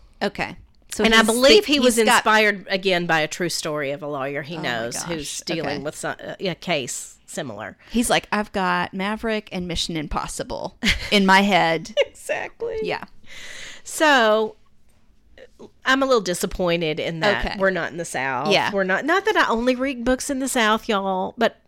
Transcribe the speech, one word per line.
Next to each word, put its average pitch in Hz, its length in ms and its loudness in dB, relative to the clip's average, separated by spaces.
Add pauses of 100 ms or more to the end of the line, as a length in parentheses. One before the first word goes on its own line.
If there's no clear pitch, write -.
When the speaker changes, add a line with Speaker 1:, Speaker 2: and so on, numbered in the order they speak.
(220)
Speaker 1:
Okay. 190 340 -6 (360)
So - 120 -2
Speaker 2:
And 226 80 4
I 226 60 8
Speaker 1:
he's 220 80 6
Speaker 2:
believe 262 380 8
Speaker 1:
thi-, 269 100 -2
Speaker 2:
he 285 60 4
was 247 160 4
Speaker 1:
he's 226 80 4
got 233 140 6
Speaker 2:
inspired, 214 520 2
again, 185 360 0
by 165 140 2
a 151 80 0
true 175 200 -4
story 151 420 -4
of 143 120 -6
a 147 40 -8
lawyer 143 360 -4
he 151 120 -12
Speaker 1:
Oh 160 40 -8
my 151 40 -8
Speaker 2:
knows 120 400 -4
who's 160 380 -8
Speaker 1:
gosh, - 60 -16
Speaker 2:
dealing 151 300 -4
Speaker 1:
okay. 139 60 -8
Speaker 2:
with 151 140 -8
some, 151 180 -6 (100)
uh, 156 140 -10
a 180 160 -4
case - 720 -6
similar. 110 500 -10 (140)
Speaker 1:
He's 226 180 0
like, 170 220 0
"I've 208 220 -4
got 180 420 -2
Maverick 208 560 -4
and 180 160 -6
Mission 170 300 -4
Impossible - 800 -8 (340)
in 202 160 4
my 190 160 8
head." 165 560 2
Speaker 2:
<laughs> - 80 2 (180)
Exactly. - 580 -6
Speaker 1:
Yeah. - 220 -6 (760)
Speaker 2:
So 220 760 4 (1300)
I'm 262 180 2
a 262 40 2
little 254 160 4
disappointed 170 760 -2
in 160 220 -4
that 202 240 2
Speaker 1:
Okay. - 140 -4
Speaker 2:
we're 190 100 2
not 170 240 -2
in 156 60 -10
the 165 80 -6
South. 135 440 -2
Speaker 1:
Yeah. 156 220 2
Speaker 2:
We're 196 120 0
not, 185 200 0
not 359 220 0
that 427 100 0
I 320 120 4
only 240 260 0
read 247 300 -4
books 254 260 -2
in 269 80 -4
the 262 100 -4
South, 220 400 0
y'all, 196 480 -2
but - 320 0